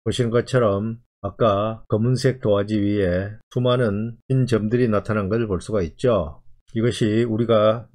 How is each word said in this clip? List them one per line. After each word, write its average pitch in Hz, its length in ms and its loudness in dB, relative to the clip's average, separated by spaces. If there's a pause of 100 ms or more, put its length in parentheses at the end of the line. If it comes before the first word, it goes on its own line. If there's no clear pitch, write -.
보시는 113 260 -2
것처럼 113 680 0 (240)
아까 107 640 -2
검은색 120 540 0
도화지 104 400 0
위에 101 500 0 (220)
수많은 120 640 0 (120)
흰 131 180 2
점들이 117 420 2
나타난 104 400 0
걸 113 180 -2
볼 92 140 -2
수가 104 220 -4
있죠. 87 600 -2 (320)
이것이 117 500 0
우리가 110 720 2